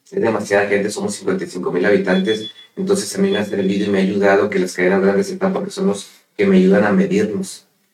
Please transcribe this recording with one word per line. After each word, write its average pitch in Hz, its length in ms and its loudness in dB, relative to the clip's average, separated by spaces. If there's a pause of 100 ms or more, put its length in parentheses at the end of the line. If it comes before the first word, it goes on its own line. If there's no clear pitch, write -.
(120)
Es 98 100 -4
demasiada 101 460 0
gente, 101 220 0
somos - 260 -6
cincuenta 92 280 -4
y 87 40 -8
cinco 185 240 -8
mil 180 140 -2
habitantes, - 680 0 (240)
entonces 185 400 -2
a 98 60 -2
mí 98 80 2
me 104 80 0
ha - 80 -2
servido 98 400 -2
y 104 40 -2
me 98 100 0
ha 95 40 2
ayudado 98 460 2
que 95 100 0
las 90 140 -2
cadenas 92 280 2
grandes 196 260 2
sepan 190 260 -2
porque - 180 -6
son 190 160 -2
los 202 200 -4 (280)
que 98 120 2
me 95 100 6
ayudan 92 280 6
a 208 60 2
medirnos. - 760 -2 (280)